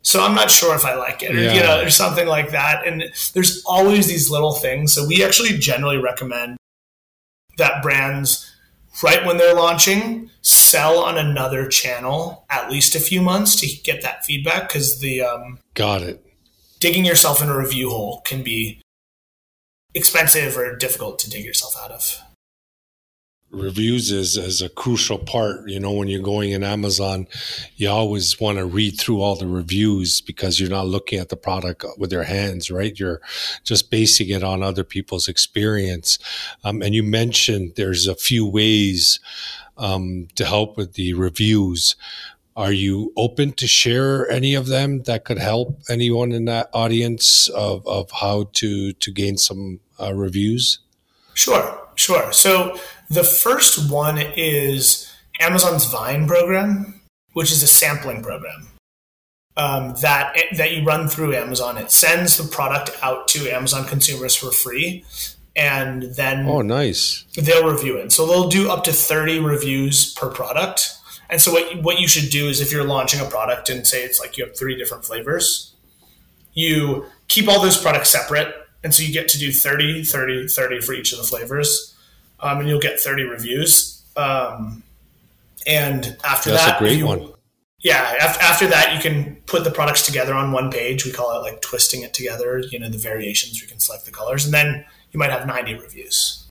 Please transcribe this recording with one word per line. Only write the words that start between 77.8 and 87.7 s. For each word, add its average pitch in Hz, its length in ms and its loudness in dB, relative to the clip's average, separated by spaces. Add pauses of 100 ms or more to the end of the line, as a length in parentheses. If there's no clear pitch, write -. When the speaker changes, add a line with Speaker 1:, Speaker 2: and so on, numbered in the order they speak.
Speaker 1:
separate. 151 440 0 (300)
And 156 100 2
so - 80 4
you 151 100 -4
get 156 160 -2
to 147 100 2
do 143 140 -2
thirty, 147 520 0
thirty, 131 440 -2
thirty 127 320 -2
for 131 140 -4
each - 180 -4
of 117 60 -8
the 113 60 -8
flavors. 131 680 -4 (460)
Um, 143 200 -2
and 147 80 -2
you'll 147 120 2
get 147 180 -2
thirty 139 260 -2
reviews. 123 800 0 (140)
Um, 123 640 -4 (840)
and 139 580 0
after 139 260 0
Speaker 2:
That's 160 120 6
a 160 40 6
Speaker 1:
that, 170 120 4
Speaker 2:
great 110 200 4
Speaker 1:
you 151 80 2
Speaker 2:
one. 95 240 -2 (500)